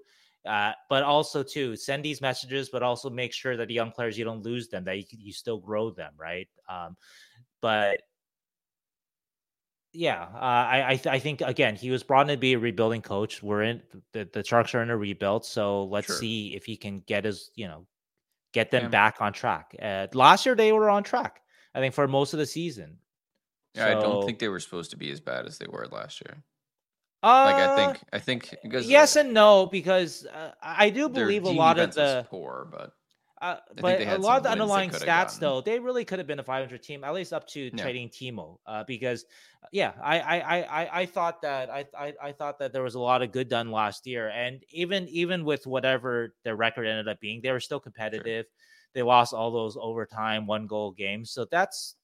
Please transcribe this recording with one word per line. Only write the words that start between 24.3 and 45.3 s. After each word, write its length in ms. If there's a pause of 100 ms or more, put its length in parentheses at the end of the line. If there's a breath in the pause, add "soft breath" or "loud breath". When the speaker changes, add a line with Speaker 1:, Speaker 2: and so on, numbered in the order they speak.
Speaker 2:
they 100
were 120
supposed 300
to 60
be 140
as 100
bad 260
as 120
they 80
were 240
last 300
year. 220 (800)
Like, 340
I 80
Speaker 1:
Uh, 120
Speaker 2:
think, 360
I 80
think 420
because, 260
Speaker 1:
yes 280
Speaker 2:
uh, 40
Speaker 1:
and 140
no, 320
because, 600
uh, 260 (100)
I 280
do 180
Speaker 2:
their 180
Speaker 1:
believe 180
a 40
Speaker 2:
team 80
Speaker 1:
lot 220
of 120
Speaker 2:
defense 60
was 280
Speaker 1:
the 60
Speaker 2:
poor, 400
but 220 (500)
Speaker 1:
uh, 140 (140)
Speaker 2:
I 40
think 60
Speaker 1:
but 180
Speaker 2:
they 60
Speaker 1:
a 40
Speaker 2:
had 120
Speaker 1:
lot 40
Speaker 2:
some 120
Speaker 1:
of 60
the 0
Speaker 2:
wins 20
they 80
Speaker 1:
underlying 380
Speaker 2:
coulda 140
Speaker 1:
stats, 20
Speaker 2:
gotten. 340
Speaker 1:
though, 200
they 200
really 240
could 160
have 80
been 100
a 60
five 200
hundred 200
team, 180
at 100
least 200
up 160
to 120
Speaker 2:
Yeah. 220
Speaker 1:
trading 260
Timo, 580
uh, 180
because, 420 (460 soft breath)
yeah, 280
I, 200
I, 180
I, 220 (240)
I, 160
I 60
thought 360
that, 280
I, 160 (120)
I, 240
I 100
thought 280
that 120
there 120
was 100
a 60
lot 220
of 100
good 160
done 240
last 340
year, 220
and 420
even, 380
even 360